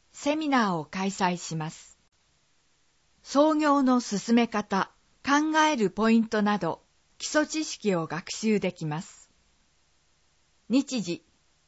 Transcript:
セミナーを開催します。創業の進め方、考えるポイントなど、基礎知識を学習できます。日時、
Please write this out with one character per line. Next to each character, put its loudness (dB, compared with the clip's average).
セ -2
ミ -4
ナ 2
ー -2
を -6
開 -6
催 -2
し -10
ま -6
す。 -20
創 4
業 2
の 4
進 -2
め 4
方、 -4
考 2
え 2
る 0
ポ 2
イ 6
ン 0
ト 0
な 0
ど、 -6
基 -12
礎 0
知 -6
識 -2
を -2
学 -10
習 0
で -4
き -12
ま -6
す。 -20
日 0
時、 -8